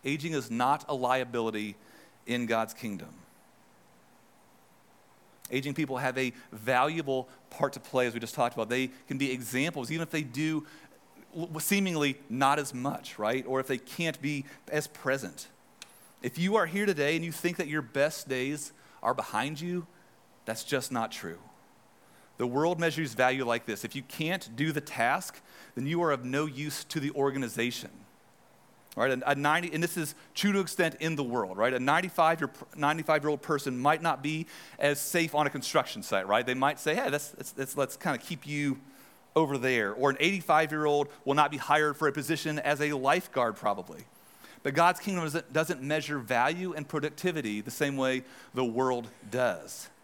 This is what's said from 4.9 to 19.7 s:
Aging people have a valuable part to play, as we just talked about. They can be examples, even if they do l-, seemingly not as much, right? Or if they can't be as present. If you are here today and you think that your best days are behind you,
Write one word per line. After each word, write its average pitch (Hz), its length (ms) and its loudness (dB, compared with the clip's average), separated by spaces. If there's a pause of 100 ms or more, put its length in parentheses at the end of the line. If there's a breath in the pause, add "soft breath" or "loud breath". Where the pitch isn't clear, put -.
Aging 135 240 -2
people 135 220 -2
have 127 200 0
a 127 160 0 (180 loud breath)
valuable 131 800 0 (220 loud breath)
part 139 220 0
to - 60 -12
play, 127 280 0
as 113 80 -4
we 117 40 -4
just 117 140 -8
talked 120 220 0
about. 110 120 0
They 127 220 0 (180 loud breath)
can 135 120 -4
be 139 120 2
examples, 131 600 -2
even 160 100 -2
if 160 80 -6
they 156 140 -2
do 151 420 -2 (720 loud breath)
l-, 165 220 -6
seemingly 165 580 2 (120)
not 135 280 4
as 143 160 -4
much, - 460 -6
right? 123 280 0
Or 131 120 0
if 131 80 -4
they 135 100 0
can't 160 440 -4
be 143 240 -4 (260 loud breath)
as 151 160 -2
present. 127 600 -4 (760 loud breath)
If 123 160 -4
you 190 160 2
are 196 100 6
here 196 220 0
today 151 280 2
and 165 80 -2
you 170 80 -6
think 170 260 -2
that 165 100 -2
your 147 160 -2
best 139 440 0
days 135 460 -4 (300 loud breath)
are 123 100 2
behind 139 480 -2
you, 175 240 -4 (600 soft breath)